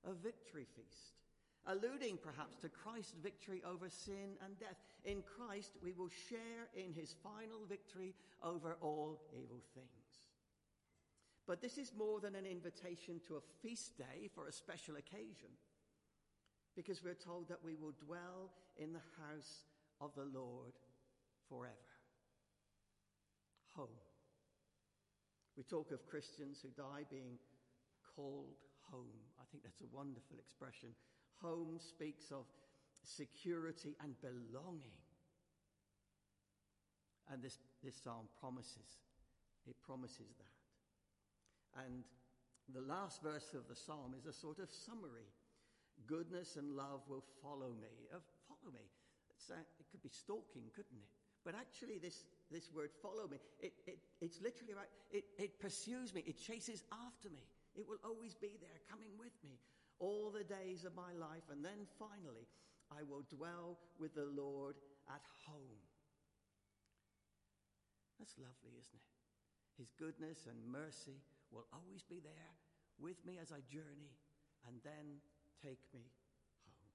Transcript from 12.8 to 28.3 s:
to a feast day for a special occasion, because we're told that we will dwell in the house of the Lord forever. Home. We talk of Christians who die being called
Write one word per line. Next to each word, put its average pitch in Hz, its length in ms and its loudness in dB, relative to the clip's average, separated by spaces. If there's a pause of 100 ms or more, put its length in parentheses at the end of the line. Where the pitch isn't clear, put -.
to 156 100 2
a 139 100 -2 (140)
feast 233 360 0
day 139 380 -2
for 147 120 -2
a 147 40 0
special - 460 -2
occasion, 196 520 -4 (1300)
because 180 260 2
we're 180 120 2
told 175 340 0
that 175 160 -2
we 160 120 2
will 156 180 0 (120)
dwell 180 460 -2 (260)
in 156 140 2
the 165 140 0 (240)
house - 360 -4 (360)
of 143 140 2
the 139 100 2 (120)
Lord 123 360 0 (720)
forever. 120 460 -4 (1800)
Home. 120 260 -2 (1500)
We 135 80 -4
talk 156 280 4
of 127 160 0
Christians 143 540 -2
who 135 80 -6
die 143 400 -2
being 127 280 -2 (760)
called 139 420 0 (340)